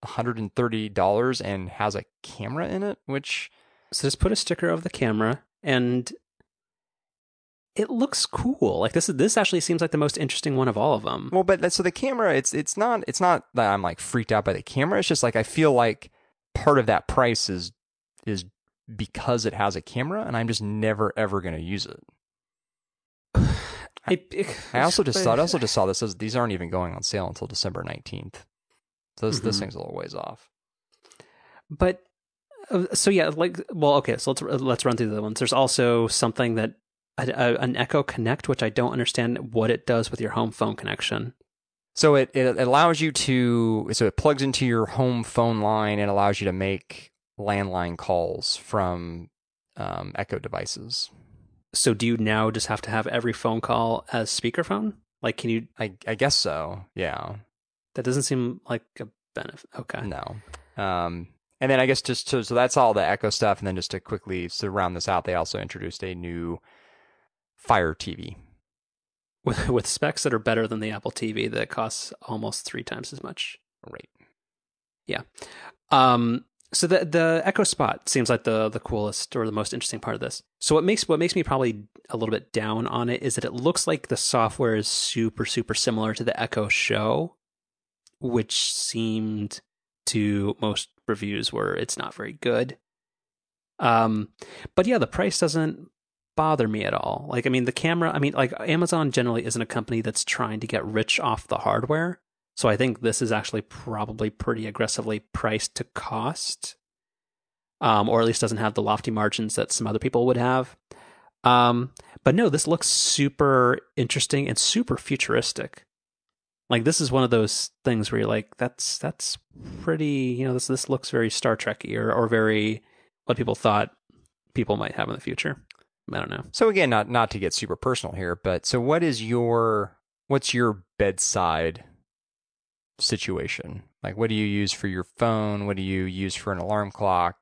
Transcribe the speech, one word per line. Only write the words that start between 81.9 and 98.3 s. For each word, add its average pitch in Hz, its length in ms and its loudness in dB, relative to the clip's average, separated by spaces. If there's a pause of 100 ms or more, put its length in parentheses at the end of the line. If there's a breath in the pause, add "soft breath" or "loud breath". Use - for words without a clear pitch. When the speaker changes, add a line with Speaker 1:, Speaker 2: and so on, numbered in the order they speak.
Speaker 2:
a - 80 -4
little 110 160 -2
bit - 180 -6
down 110 360 -2
on 120 220 -2
it 123 120 -2
is 131 140 -2
that - 100 -4
it 123 80 -6
looks 131 340 0
like 160 200 -2
the 127 100 -2
software 113 580 2
is 104 120 0
super, - 580 -2
super - 280 -2
similar 110 400 0
to 117 100 -6
the 117 160 0
Echo 110 280 -2
Show, 113 680 0 (840)
which 120 540 0
seemed 110 880 -4 (440)
to 104 560 0
most 104 280 -2 (180)
reviews 104 460 -2
were, 50 220 -2
"It's - 220 -4
not - 160 -8
very - 200 -12
good." 120 440 0 (1000)
Um, 113 500 4 (460 loud breath)
but 185 100 4
yeah, 240 120 4
the 139 100 2
price 185 320 -2
doesn't 160 500 0 (460)
bother 156 320 4
me 107 160 -2
at 98 100 0
all. - 360 -4
Like, 120 160 -2
I 135 40 0
mean, 127 160 2
the 123 60 0
camera, 165 400 0
I 147 80 -2
mean, 139 140 0